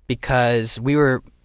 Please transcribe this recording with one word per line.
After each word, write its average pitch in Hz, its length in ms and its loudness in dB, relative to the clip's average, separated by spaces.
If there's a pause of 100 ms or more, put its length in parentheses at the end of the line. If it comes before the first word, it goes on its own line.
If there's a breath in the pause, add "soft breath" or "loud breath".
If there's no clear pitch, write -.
because 120 720 -2
we 135 160 -2
were, 135 260 2 (240)